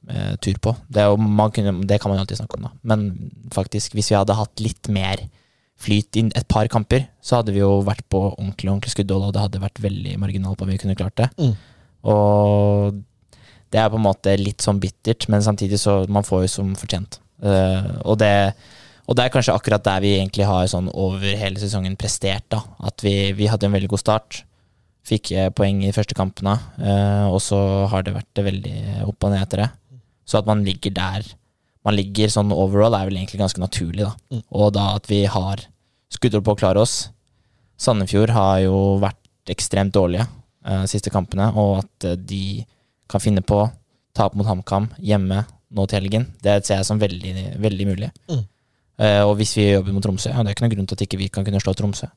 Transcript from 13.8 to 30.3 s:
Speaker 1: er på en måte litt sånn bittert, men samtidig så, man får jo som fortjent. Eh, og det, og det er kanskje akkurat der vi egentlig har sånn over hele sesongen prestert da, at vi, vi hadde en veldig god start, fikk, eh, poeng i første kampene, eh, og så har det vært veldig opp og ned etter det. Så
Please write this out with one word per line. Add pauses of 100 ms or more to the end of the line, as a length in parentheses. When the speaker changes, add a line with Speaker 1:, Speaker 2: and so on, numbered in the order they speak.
Speaker 1:
er
på
en
måte
litt
sånn
bittert,
men
samtidig
så,
man
får
jo
som
fortjent. (180)
Eh, (100)
og
det, (760)
og
det
er
kanskje
akkurat
der
vi
egentlig
har
sånn
over (100)
hele
sesongen
prestert
da, (180)
at
vi,
vi
hadde
en
veldig
god
start, (640)
fikk,
eh,
poeng
i
første
kampene, (240)
eh,
og
så (300)
har
det
vært
veldig (320)
opp
og
ned
etter
det. (600)
Så